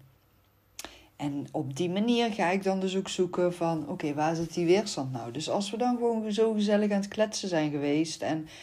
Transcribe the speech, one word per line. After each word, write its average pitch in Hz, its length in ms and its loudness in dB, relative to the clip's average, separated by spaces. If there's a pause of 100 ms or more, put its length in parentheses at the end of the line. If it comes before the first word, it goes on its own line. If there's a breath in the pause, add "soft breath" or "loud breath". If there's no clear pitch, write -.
(1160 loud breath)
En 143 340 -4
op 139 240 -4
die 175 140 0
manier 233 420 2
ga 202 180 0
ik 196 140 0
dan 190 160 2
dus 190 180 -2
ook 196 120 -2
zoeken 180 440 2
van: 165 340 -2
"Oké, 156 260 -4
waar 151 220 0
zit 165 180 -4
die 175 120 0
weerstand 170 460 2
nou?" 117 200 -6
Dus 117 180 -6
als 196 220 0
we 226 60 -4
dan 247 180 2
gewoon 226 360 0
zo 220 220 4
gezellig 208 380 4
aan 202 80 2
het 196 80 -4
kletsen 214 420 -2
zijn 156 220 2
geweest 147 500 0
en 156 260 -2 (160 loud breath)